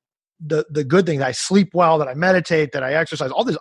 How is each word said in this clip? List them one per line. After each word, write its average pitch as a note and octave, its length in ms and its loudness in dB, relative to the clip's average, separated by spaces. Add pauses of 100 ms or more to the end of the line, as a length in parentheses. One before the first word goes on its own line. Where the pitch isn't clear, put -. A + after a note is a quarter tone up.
(400)
the, D3+ 300 -4
the D3+ 140 -4
good E3 240 2
things, C#3+ 160 -2
I C3 80 -2
sleep F#3+ 420 0
well, E3 240 4
that D3 100 0
I B2+ 60 -10
meditate, E3 600 0
that C#3 100 -4
I C3 100 -4
exercise, D3+ 380 -4
all E3 120 -2
these A3 180 -2